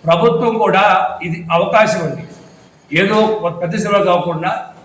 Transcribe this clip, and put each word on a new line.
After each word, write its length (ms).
ప్రభుత్వం 520
కూడా 640
ఇది 280
అవకాశం 480
ఉంది. 280
ఏదో 500
పెద్ద 140
సినిమా 280
కాకుండా 640